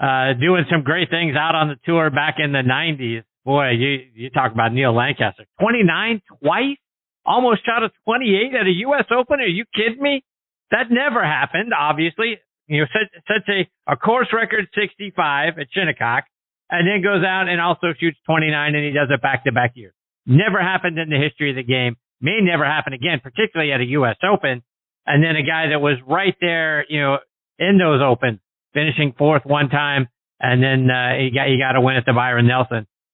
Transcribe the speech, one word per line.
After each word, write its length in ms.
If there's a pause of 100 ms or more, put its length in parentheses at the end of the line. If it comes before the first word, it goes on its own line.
uh, 400
doing 300
some 120
great 260
things 280
out 180
on 140
the 160
tour 260
back 280
in 140
the 100
nineties. 600 (220)
Boy, 260
you, 280 (160)
you 160
talk 200
about 220
Neil 200
Lancaster. 520 (160)
Twenty-nine 640 (180)
twice? 380 (460)
Almost 400
shot 200
a 60 (140)
twenty-eight 500
at 120
a 40
U 240
S 160
Open? 300
Are 60
you 280
kidding 280
me? 220 (460)
That 200
never 320
happened, 560
obviously. 600 (280)
You 140
know, 120
such, 360
such 200
a, 440
a 40
course 360
record 420
sixty-five 880
at 100
Shinnecock, 540 (460)
and 180
then 140
goes 220
out 240
and 120
also 280 (120)
shoots 260
twenty-nine, 480
and 100
he 60
does 200
it 120
back-to-back 540
years. 180 (300)
Never 360
happened 380
in 120
the 80
history 320
of 60
the 60
game. 340 (220)
May 220
never 240
happen 300
again, 280
particularly 500
at 100
a 40
U 200
S 180
Open. 380 (440)
And 160
then 140
a 60
guy 260
that 120
was 260
right 340
there, 480
you 100
know, 200 (400)
in 180
those 260
Opens, 380 (320)
finishing 440
fourth 280
one 240
time, 400 (320)
and 220
then, 280
uh, 280
he 120
got, 160
he 120
got 180
a 40
win 160
at 100
the 80
Byron 340
Nelson. 380 (280)